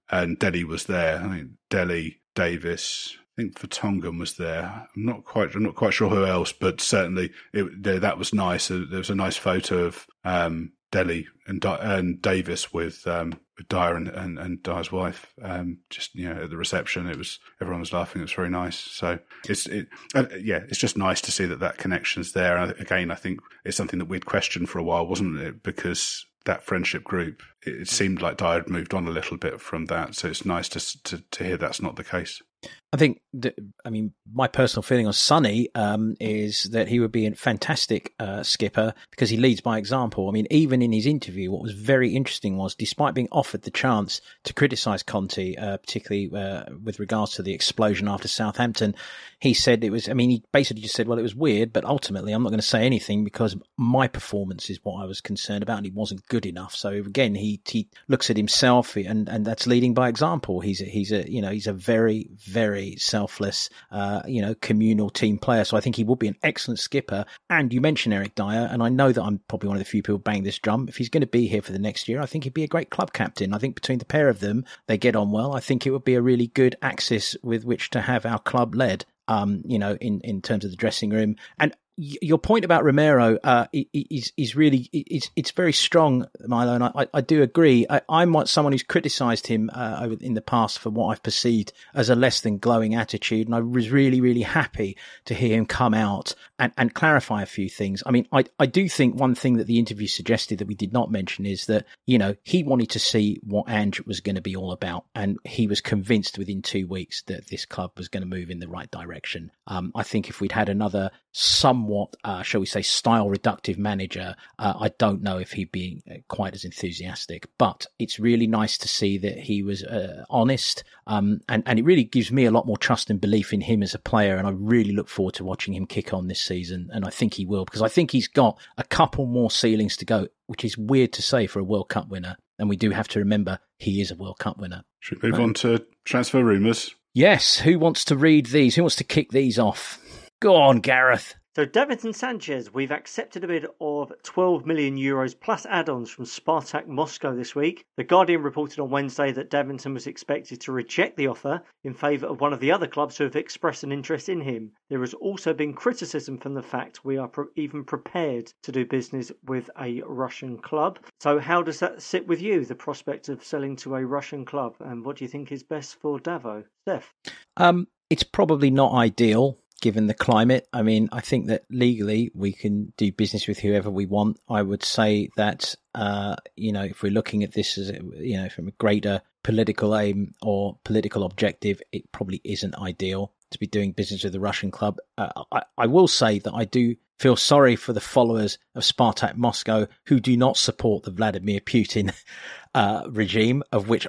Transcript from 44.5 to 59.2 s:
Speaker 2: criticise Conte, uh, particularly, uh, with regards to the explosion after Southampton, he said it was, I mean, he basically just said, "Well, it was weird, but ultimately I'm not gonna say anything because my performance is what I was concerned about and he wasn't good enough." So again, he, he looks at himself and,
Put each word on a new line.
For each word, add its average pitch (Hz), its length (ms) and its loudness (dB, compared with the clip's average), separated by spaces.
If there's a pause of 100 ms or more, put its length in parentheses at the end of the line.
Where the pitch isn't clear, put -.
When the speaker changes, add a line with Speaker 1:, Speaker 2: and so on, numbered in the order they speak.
Speaker 2:
criticise 110 500 0
Conte, 95 520 -4
uh, 101 220 -6
particularly, 101 580 -6
uh, 98 280 -6 (200)
with 110 160 -8
regards 107 340 -2
to 98 100 -8
the 95 100 -4
explosion 104 540 0
after 101 200 -4
Southampton, 110 680 0 (440)
he 131 140 4
said 117 300 4
it 107 80 0
was, 110 180 -4
I - 40 -2
mean, 123 180 4
he 117 200 0
basically 131 300 2
just 107 140 -6
said, 113 120 0
"Well, 117 120 0
it 113 40 -2
was 107 120 -4
weird, 113 360 2
but 107 140 -2
ultimately 104 480 -2
I'm 117 100 2
not 113 60 0
gonna 107 120 0
say 113 240 2
anything 107 380 0
because 101 320 0 (220)
my 123 320 2
performance 95 600 -6
is 95 140 -10
what 98 180 -8
I 98 40 -8
was 95 160 -10
concerned 104 420 -4
about 107 140 -4
and 101 80 -8
he 95 60 -8
wasn't 98 360 -6
good 117 180 -2
enough." 90 300 -10
So - 140 -6
again, 101 460 0
he, 104 300 -4
he 110 220 -4 (220)
looks 135 200 2
at 117 60 2
himself 123 640 4
and, 104 320 -2